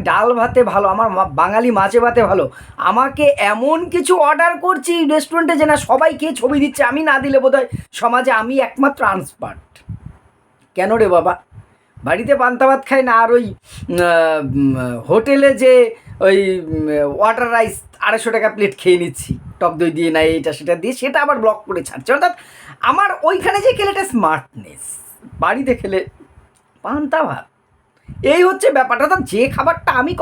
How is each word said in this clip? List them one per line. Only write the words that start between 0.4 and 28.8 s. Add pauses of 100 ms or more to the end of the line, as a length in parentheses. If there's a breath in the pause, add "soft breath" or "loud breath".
ভাতে (120)
ভালো,
আমার
মা-,
বাঙালি
মাছে
ভাতে
ভালো, (460 loud breath)
আমাকে (280)
এমন (160)
কিছু (160)
অর্ডার (120)
করছি (180)
রেস্টুরেন্টে
যে
না, (120)
সবাই (100)
খেয়ে
ছবি
দিচ্ছে,
আমি (100)
না
দিলে
বোধহয় (340 loud breath)
সমাজে (100)
আমি (120)
একমাত্র (120)
আনস্মার্ট। (1120)
কেন (120)
রে
বাবা? (760)
বাড়িতে
পান্তা
ভাত
খাই
না, (100)
আর
ওই,
আহ, (180)
উম, (340)
হোটেলে (120)
যে (540 loud breath)
ওই, (220)
উম, (300)
ওয়াটার
রাইস (300)
আড়াইশো
টাকা
প্লেট
খেয়ে
নিচ্ছি, (300)
টক
দই
দিয়ে
না, (140)
এইটা
সেটা
দিয়ে,
সেটা
আবার
ব্লক
করে
ছাড়ছে।
অর্থাৎ (560 loud breath)
আমার (180)
ওইখানে
যে
খেলে
এটা
স্মার্টনেস, (600)
বাড়িতে
খেলে (840)
পান্তা
ভাত, (880)
এই
হচ্ছে
ব্যাপারটা।